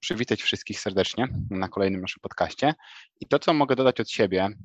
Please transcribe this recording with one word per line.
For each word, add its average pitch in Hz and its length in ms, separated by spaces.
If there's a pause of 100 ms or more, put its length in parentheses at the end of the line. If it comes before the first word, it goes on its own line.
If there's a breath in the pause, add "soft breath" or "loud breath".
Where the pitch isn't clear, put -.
przywitać 110 420
wszystkich - 380
serdecznie 98 480 (220)
na 95 180
kolejnym 95 320
naszym 90 200
podcaście. - 540 (460 loud breath)
I - 60
to, 143 120
co 170 160
mogę 139 220
dodać 127 240
od 110 100
siebie, 95 380 (160)